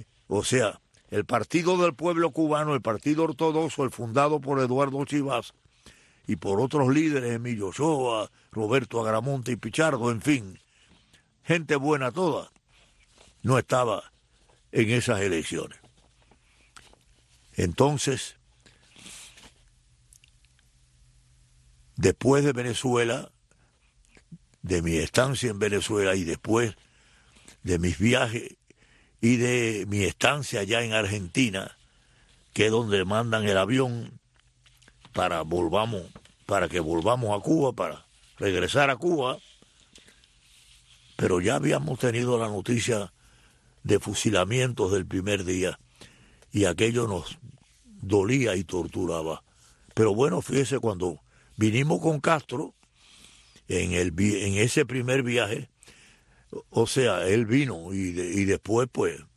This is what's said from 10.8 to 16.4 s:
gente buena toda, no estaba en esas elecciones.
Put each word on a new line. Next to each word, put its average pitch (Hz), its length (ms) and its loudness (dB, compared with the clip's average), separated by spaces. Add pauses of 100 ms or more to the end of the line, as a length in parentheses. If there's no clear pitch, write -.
gente 160 320 0
buena 135 340 0
toda, 127 400 -4 (960)
no 123 140 4
estaba 120 520 -2 (600)
en 113 180 2
esas 117 300 0
elecciones. 85 580 -4 (1700)